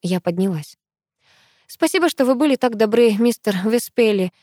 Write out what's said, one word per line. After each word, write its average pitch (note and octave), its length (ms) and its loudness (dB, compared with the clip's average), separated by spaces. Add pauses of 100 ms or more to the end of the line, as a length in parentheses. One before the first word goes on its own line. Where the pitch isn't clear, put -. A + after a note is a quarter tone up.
Я F3+ 180 -4
поднялась. F3 580 -4 (960)
«Спасибо, E4+ 360 0
что C4+ 160 -2
вы B3+ 100 2
были C4+ 220 0
так A#3+ 180 -2
добры, A3 420 2
мистер A3+ 460 0
Веспелли, A3 800 0